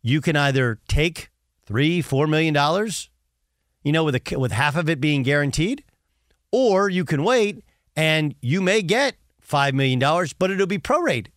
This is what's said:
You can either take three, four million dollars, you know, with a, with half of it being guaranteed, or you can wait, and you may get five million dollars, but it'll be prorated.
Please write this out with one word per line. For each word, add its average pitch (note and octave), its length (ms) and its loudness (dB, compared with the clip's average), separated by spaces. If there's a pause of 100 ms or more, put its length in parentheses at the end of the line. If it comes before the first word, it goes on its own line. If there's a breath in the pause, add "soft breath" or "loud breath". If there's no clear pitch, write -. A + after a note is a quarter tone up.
You C#3 180 0
can D#3+ 140 0
either C3+ 520 0
take D#3+ 440 -2 (340)
three, D3+ 340 0
four C#3+ 280 0
million D#3 260 0
dollars, E3 560 -2 (760)
you C#3+ 80 0
know, D#3+ 120 2
with D3 120 0
a, - 220 -6
with B2+ 140 -2
half C3+ 240 0
of E3 120 -2
it D#3 140 0
being D3 220 0
guaranteed, D3 600 -2 (680)
or G3+ 380 2
you F3+ 160 -2
can D3 180 -2
wait, G#3 400 0 (320)
and D#3 440 0
you D3 220 0
may G3 220 2
get A#3 320 0 (240)
five C#3 340 0
million C3+ 240 0
dollars, D3+ 340 0
but F#3+ 200 -2
it'll F#3+ 160 0
be G3 100 -4
prorated. A3+ 600 -2